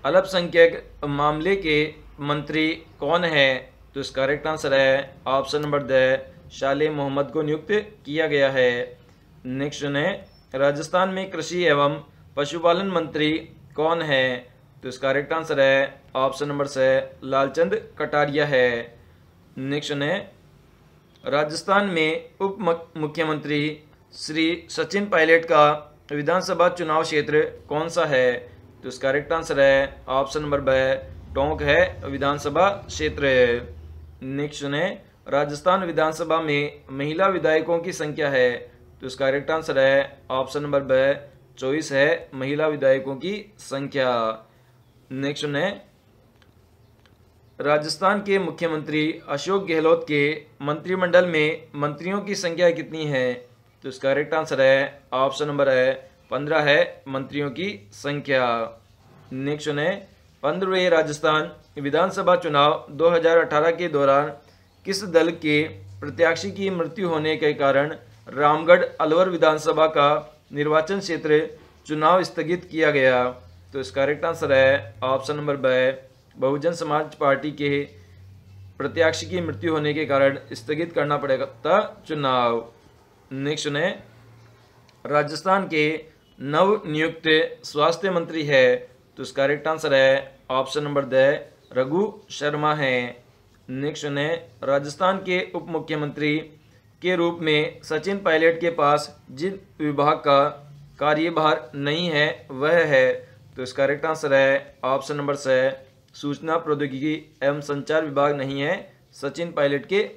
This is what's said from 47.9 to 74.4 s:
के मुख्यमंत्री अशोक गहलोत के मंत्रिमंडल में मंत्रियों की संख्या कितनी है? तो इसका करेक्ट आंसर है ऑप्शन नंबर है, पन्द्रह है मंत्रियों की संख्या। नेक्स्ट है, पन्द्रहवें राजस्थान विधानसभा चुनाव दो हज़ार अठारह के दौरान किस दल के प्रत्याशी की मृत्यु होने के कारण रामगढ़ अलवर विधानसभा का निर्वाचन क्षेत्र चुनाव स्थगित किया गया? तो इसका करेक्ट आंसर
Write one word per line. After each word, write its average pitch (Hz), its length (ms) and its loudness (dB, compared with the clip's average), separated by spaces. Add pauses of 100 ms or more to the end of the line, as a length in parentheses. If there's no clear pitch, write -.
के 196 180 0
मुख्यमंत्री 156 880 -4
अशोक 165 380 -2
गहलोत 160 400 2
के 147 140 0 (400)
मंत्रिमंडल 180 640 2
में 156 400 0 (100)
मंत्रियों 156 440 -4
की 196 160 -6
संख्या 175 340 2
कितनी 156 340 -6
है? 127 280 0 (500)
तो 135 60 -10
इसका 135 200 -4
करेक्ट 147 240 0
आंसर 156 280 0
है 135 400 4 (140)
ऑप्शन 139 320 0
नंबर 143 220 0
है, 131 240 2 (380)
पन्द्रह 147 300 0
है 147 460 2
मंत्रियों 135 440 -6
की 160 160 -8 (260)
संख्या। 139 540 -2 (840)
नेक्स्ट 143 360 -6
है, 151 260 -2 (480)
पन्द्रहवें 180 460 0
राजस्थान 156 600 2 (280)
विधानसभा 180 580 2
चुनाव 151 540 2
दो 151 180 2
हज़ार 165 280 4
अठारह 156 360 2
के 175 160 -4
दौरान 143 420 2 (540)
किस 196 200 -4
दल 165 320 4
के 151 240 2 (380)
प्रत्याशी 160 520 0
की 190 200 -4
मृत्यु 170 380 -4
होने 156 260 0
के 151 200 0
कारण 139 400 2 (320)
रामगढ़ 156 560 6 (180)
अलवर 165 280 4
विधानसभा 156 600 4
का 151 480 2 (160)
निर्वाचन 156 460 0
क्षेत्र 156 480 0 (400)
चुनाव 156 360 4
स्थगित 165 420 -4
किया 156 260 2
गया? 131 320 4 (500)
तो 139 60 -6
इसका 135 240 -2
करेक्ट 147 220 -2
आंसर 160 280 0